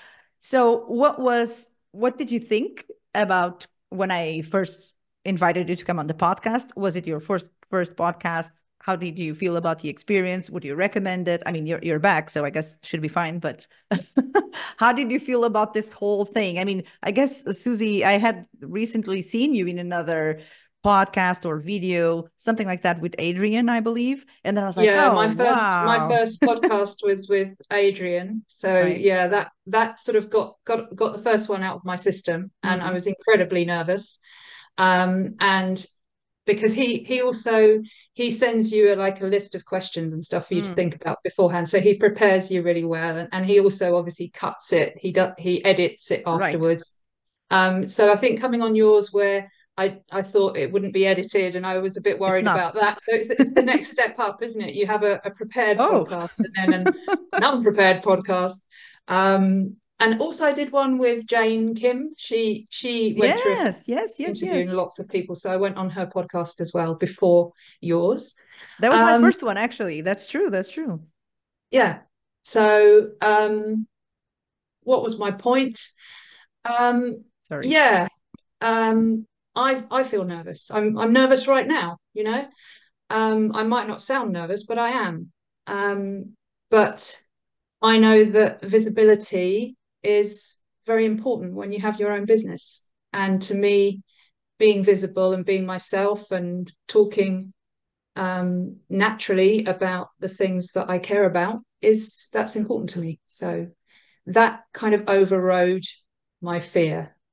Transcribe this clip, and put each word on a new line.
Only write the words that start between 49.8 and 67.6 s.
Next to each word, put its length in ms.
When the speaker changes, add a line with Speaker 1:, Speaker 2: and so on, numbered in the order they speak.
Speaker 2:
I 100
thought 340
it 160
wouldn't 220
be 140
edited, 480
and 100
I 140
was 180
a 40
bit 120
Speaker 1:
It's 60
Speaker 2:
worried 260
Speaker 1:
not. 140
Speaker 2:
about 160
that. 260
So 140
it's, 160
it's 220
the 100
next 280
step 280
up, 240
isn't 180
it? 140
You 100
have 180
a, 220
a 60
prepared 480
Speaker 1:
Oh. 260
Speaker 2:
podcast 280
and 180
then 120
an 100
Speaker 1:
<laughs> 0
Speaker 2:
unprepared 600
podcast. 600
Um, 720
and 220
also 240
I 60
did 200
one 280
with 260
Jane 500
Kim. 420
She, 520
she 480
went 220
through 120
Speaker 1:
Yes, 360
yes, 320
yes, 220
Speaker 2:
interviewing 260
Speaker 1:
yes. 80
Speaker 2:
lots 240
of 80
people. 280
So 160
I 60
went 200
on 120
her 160
podcast 560
as 120
well 200
before 580